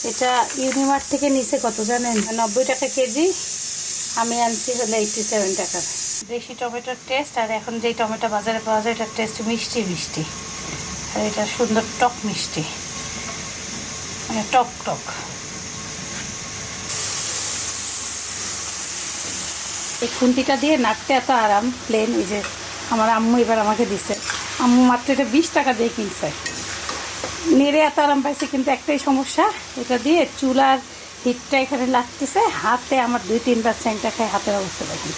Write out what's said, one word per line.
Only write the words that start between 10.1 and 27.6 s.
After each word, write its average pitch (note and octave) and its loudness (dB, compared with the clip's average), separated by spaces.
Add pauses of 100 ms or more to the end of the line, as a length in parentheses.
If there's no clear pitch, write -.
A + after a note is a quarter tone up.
আর G#3 0
এটা G#3+ 0 (120)
সুন্দর A3 4 (180)
টক B3 4 (140)
মিষ্টি, E3+ -2 (1700)
মানে A3 -2
টক B3+ 4 (180)
টক। - -6 (4000)
এই A#3+ 0 (120)
খুন্তিটা B3+ 4
দিয়ে C#4+ 4
নাড়তে A#3 0
এত B3+ 2
আরাম, A3 4 (160)
প্লেন। A3 2
এই A3 2
যে G3+ -2 (480)
আমার A3+ 4
আম্মু A3+ 4
এবার A3+ 4
আমাকে G#3+ 2
দিছে, G3+ -2 (440)
আম্মু B3 8
মাত্র B3 4
এটা C4+ 2
বিশ C4+ 4
টাকা C4+ 4
দিয়ে A#3 2
কিনছে। G3 -4 (1120)
নেড়ে C#4+ 6